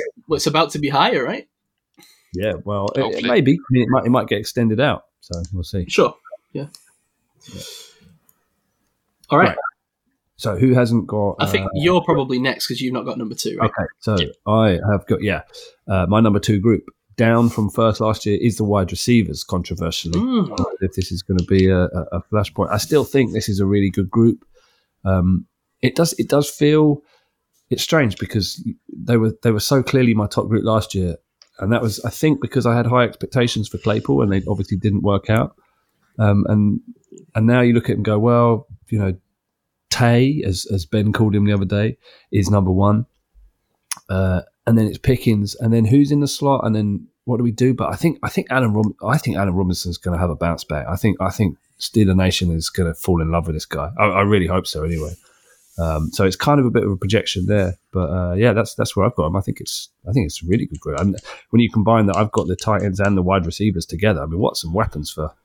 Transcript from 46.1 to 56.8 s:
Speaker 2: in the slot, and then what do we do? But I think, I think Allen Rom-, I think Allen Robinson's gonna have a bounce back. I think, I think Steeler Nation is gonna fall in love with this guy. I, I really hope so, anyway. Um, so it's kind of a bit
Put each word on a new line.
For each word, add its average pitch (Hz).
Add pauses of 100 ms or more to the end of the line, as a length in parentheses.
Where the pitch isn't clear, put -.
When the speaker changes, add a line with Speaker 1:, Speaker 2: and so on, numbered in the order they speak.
Speaker 2:
in 147
the 143
slot, 139
and 107
then 104 (180)
what 123
do 123
we 117
do? 123
But 85
I 98
think, 165
I -
think -
Allen 123
Rom-, 107
I 117
think 110
Allen 95
Robinson's 90
gonna 87
have 87
a 80
bounce 85
back. 76
I 87
think, 98
I 95
think 92 (220)
Steeler 98
Nation 92
is 82
gonna 82
fall 87
in 80
love 85
with 80
this 78
guy. 76
I, 110
I 95
really 101
hope 92
so, 78
anyway. 80 (640)
Um, 78
so -
it's 92
kind 147
of 123
a 110
bit 110